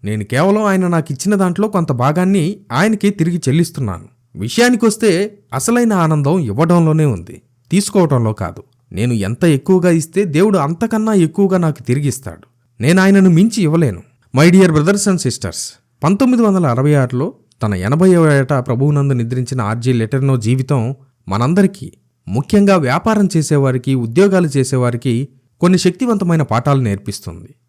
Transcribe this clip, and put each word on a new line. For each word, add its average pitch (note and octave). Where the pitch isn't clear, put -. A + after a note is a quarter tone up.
నేను G#2+
కేవలం F#3+
ఆయన F#3+
నాకు E3
ఇచ్చిన F#3+
దాంట్లో F#3+
కొంత F#3
భాగాన్ని E3+
ఆయనకే G#3
తిరిగి F3
చెల్లిస్తున్నాను. B2+
విషయానికొస్తే G#3+
అసలైన A#3
ఆనందం D#3+
ఇవ్వడంలోనే D#3+
ఉంది, F#2+
తీసుకోవటంలో D3+
కాదు. F2
నేను A#2
ఎంత A2
ఎక్కువగా F3
ఇస్తే E3
దేవుడు F#3+
అంతకన్నా G#3+
ఎక్కువగా F#3
నాకు E3
తిరిగిస్తాడు. B2
నేను E3+
ఆయనను F#3+
మించి G3+
ఇవ్వలేను." D3+
My D#3
dear F#3
brothers E3
and F#3
sisters, G2+
పంతొమ్మిది A#3+
వందల F#3+
అరవై C3+
ఆరులో C3+
తన G#2
ఎనభైవ D#3
ఏట C#3
ప్రభువునందు C#3
నిద్రించిన B2
ఆర్జీ A2+
లెటర్నో C3
జీవితం C3
మనందరికీ, C#3
ముఖ్యంగా G3
వ్యాపారం F3+
చేసేవారికి, C3+
ఉద్యోగాలు E3+
చేసేవారికి B2+
కొన్ని F3+
శక్తివంతమైన F3+
పాఠాలు C3+
నేర్పిస్తుంది. G2